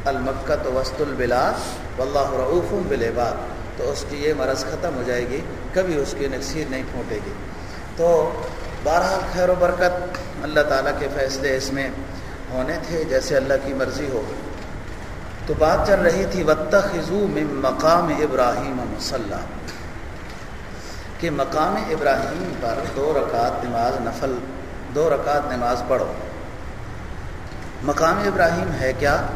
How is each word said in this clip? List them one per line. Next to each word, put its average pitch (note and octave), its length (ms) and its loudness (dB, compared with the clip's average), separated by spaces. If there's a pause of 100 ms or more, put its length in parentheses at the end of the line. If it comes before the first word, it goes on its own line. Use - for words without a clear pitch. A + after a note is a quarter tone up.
المکہ C3+ 500 0 (100)
تو C3 80 0
وسط C3 280 0
البلاد C3 520 2 (480)
واللہ C#3 300 2
رؤوف C3+ 440 2 (140)
بالعباد، A#2 440 2 (460)
تو C#3 140 -2
اس - 180 -6
کی D3 60 -4
یہ D3 180 2
مرض C3+ 300 0
ختم F3 300 -4
ہو B2+ 120 -4
جائے B2 220 0
گی، D3 120 -2 (340)
کبھی F3+ 260 2
اس C3+ 180 -2
کی C#3+ 80 0
نکسیر C3+ 440 -2
نہیں C3 120 -4 (100)
پھوٹے A#2 340 -4
گی۔ - 60 -6 (640)
تو E3+ 360 6 (520)
بہرحال F3+ 360 4 (120)
خیر F3+ 160 4
و F3+ 100 6
برکت F3 600 2 (240)
اللہ D3+ 180 4
تعالیٰ C#3+ 380 4
کے C#3 160 -2
فیصلے C3+ 420 0
اس C3+ 160 -2
میں C#3 180 -2 (600)
ہونے C3 260 -2 (120)
تھے، E3 160 0
جیسے C3 320 2
اللہ C3+ 180 4 (100)
کی C#3 80 -2
مرضی C3+ 360 -2
ہو۔ A#2+ 140 0 (1200)
تو - 120 0
بات D#3+ 280 4
چل G3 140 6
رہی F3+ 300 4
تھی F#3 120 0
وَاتَّخِذُوا F3+ 840 4
مِن D3+ 200 0
مَّقَامِ D3 680 4
إِبْرَاهِيمَ C3 680 2
مُصَلًّى، G#2+ 640 -4 (1800)
کہ E3+ 100 -2
مقام D3+ 460 2
ابراہیم D3+ 840 0
پر A#2 140 0 (220)
دو D3 200 2
رکعت A#2 480 0
نماز A#2+ 360 0
نفل، B2 380 -2 (560)
دو D#3 160 4
رکعت C#3+ 420 0
نماز B2 360 0
پڑھو۔ B2+ 240 2 (1700)
مقام D#3+ 360 4
ابراہیم F3+ 520 2 (100)
ہے C3 180 2
کیا؟ C#3+ 380 2